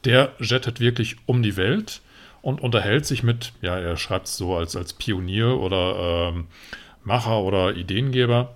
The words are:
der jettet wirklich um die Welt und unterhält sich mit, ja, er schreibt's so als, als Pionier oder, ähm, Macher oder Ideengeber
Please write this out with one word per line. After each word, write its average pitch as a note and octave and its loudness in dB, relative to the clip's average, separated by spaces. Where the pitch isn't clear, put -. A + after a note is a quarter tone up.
der C3 4
jettet A#2+ -2
wirklich A#2 0
um B2 2
die G2+ 0
Welt C#3 0
und C#3 -4
unterhält A#2 2
sich A#2 -2
mit, A#2+ 0
ja, F2+ -2
er E2+ -2
schreibt's - -4
so F#2 -2
als, E2+ -4
als F2 -8
Pionier G#2 0
oder, F2+ 0
ähm, E2+ -6
Macher A2+ 0
oder F#2+ 2
Ideengeber A#2+ 0